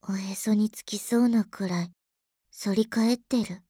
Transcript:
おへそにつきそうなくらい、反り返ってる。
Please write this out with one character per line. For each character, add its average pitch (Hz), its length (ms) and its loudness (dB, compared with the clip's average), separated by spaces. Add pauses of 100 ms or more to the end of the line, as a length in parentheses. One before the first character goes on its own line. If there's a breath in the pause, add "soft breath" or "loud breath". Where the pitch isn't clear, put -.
お 196 120 -6
へ 196 220 -6
そ 220 180 0
に 214 160 2
つ - 140 -14
き - 140 -10
そ 233 220 0
う 240 100 4
な 226 160 4
く - 220 -8
ら 175 160 -2
い、 175 80 -8 (720)
反 202 100 0
り 220 140 2
返 226 280 2
っ - 20 -10
て 240 260 -2
る。 180 260 -8